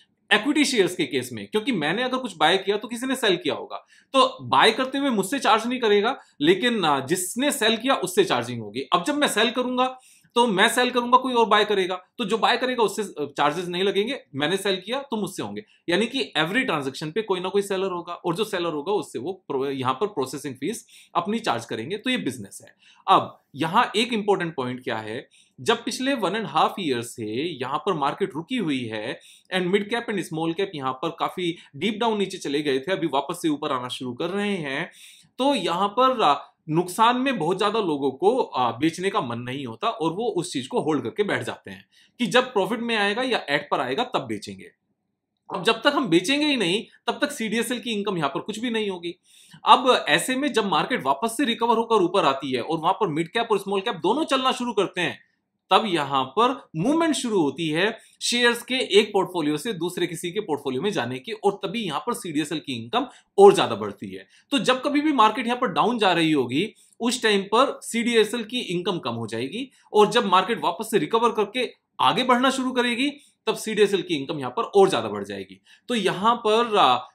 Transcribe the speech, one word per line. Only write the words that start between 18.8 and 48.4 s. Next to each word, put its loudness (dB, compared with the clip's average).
उससे -4
वो -6
प्रो-, -2
यहाँ -2
पर -2
प्रोसेसिंग -6
फीस -6
अपनी -2
चार्ज -2
करेंगे। -6
तो -4
ये 2
बिजनेस -8
है। -20
अब 4
यहाँ 2
एक 0
इंपॉर्टेंट 0
पॉइंट -6
क्या -2
है, -8
जब -2
पिछले -2
वन -2
एंड -6
हाफ 0
ईयर -2
से -10
यहाँ -6
पर -2
मार्केट -2
रुकी -6
हुई -2
है -8
and 0
mid 0
cap -4
and -2
small -2
cap -4
यहाँ -2
पर -6
काफी -2
डीप -2
डाउन 0
नीचे -4
चले -2
गए 0
थे, -4
अभी 0
वापस -2
से 2
ऊपर -2
आना -4
शुरू -8
कर -4
रहे -2
हैं, -6
तो 2
यहाँ 0
पर, 2
आ, 6
नुकसान 2
में 0
बहुत 0
ज्यादा 0
लोगों 0
को, 2
आ, 0
बेचने -2
का 0
मन -4
नहीं -8
होता -6
और -2
वो -4
उस -4
चीज -6
को -2
होल्ड 0
करके -4
बैठ -2
जाते -10
हैं -18
कि 0
जब 2
प्रॉफिट 0
में -4
आएगा 0
या 0
एट 0
पर 0
आएगा -2
तब -4
बेचेंगे। -10
अब -6
जब 2
तक 4
हम 0
बेचेंगे 2
ही 2
नहीं 0
तब -4
तक -2
सीडीएसएल -4
की -6
इनकम -4
यहाँ 0
पर -6